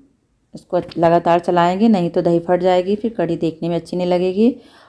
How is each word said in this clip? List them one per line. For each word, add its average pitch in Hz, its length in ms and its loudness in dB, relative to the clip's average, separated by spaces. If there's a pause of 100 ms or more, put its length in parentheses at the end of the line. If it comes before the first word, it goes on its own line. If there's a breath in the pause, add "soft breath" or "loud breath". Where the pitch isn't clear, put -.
(540)
इसको - 240 -6 (200)
लगातार 170 420 2
चलाएंगे, 175 480 0
नहीं 180 220 2
तो 175 120 -2
दही 170 200 0
फट 175 200 -2
जाएगी, 185 340 0
फिर 220 180 -6
कढ़ी 170 240 -4
देखने 165 320 -6
में 170 60 -4
अच्छी 165 220 -8
नहीं 180 100 -4
लगेगी। 185 480 0 (340 loud breath)